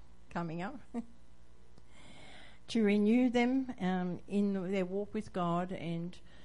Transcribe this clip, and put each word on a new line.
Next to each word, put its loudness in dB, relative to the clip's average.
coming -4
up -6
<laughs> -4
to 4
renew 8
them, 4
um, 0
in 2
their 2
walk -4
with -4
God 0
and -4